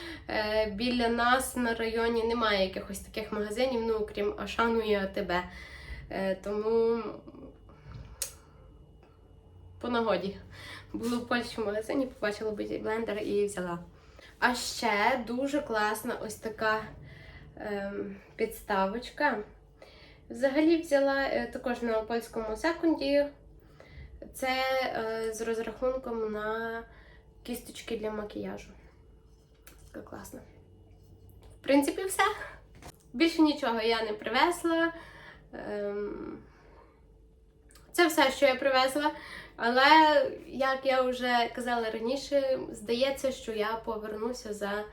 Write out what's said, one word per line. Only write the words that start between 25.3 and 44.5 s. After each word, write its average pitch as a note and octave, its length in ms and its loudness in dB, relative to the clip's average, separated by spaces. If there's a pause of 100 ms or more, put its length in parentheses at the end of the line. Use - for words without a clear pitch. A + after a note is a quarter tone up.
з A3 80 -6
розрахунком A3+ 880 -2
на A3+ 520 -4 (600)
кісточки - 540 -8
для G#3+ 140 -4
макіяжу. G3+ 580 -8 (1200)
Така - 180 -14
класна. - 300 -14 (1200)
В - 20 -20
принципі, C#4+ 400 4
все. F#4+ 200 2 (880)
Більше E4 280 4
нічого C#4 400 4
я A3+ 220 2
не G#3 100 -2
привезла. E4 800 2 (600)
Ем, G#3 840 -6 (1500)
це E4+ 160 6
все, C#4 240 4
що C#4 140 2
я B3+ 100 6
привезла. C4+ 560 2 (440)
Але, C#4+ 760 8 (160)
як C4 380 -2
я C4 160 4
вже A#3+ 540 2
казала A#3 340 -2
раніше, C4 680 0 (120)
здається, A#3+ 600 0
що A#3 200 -8
я G#3+ 340 -2
повернуся G#3+ 680 -6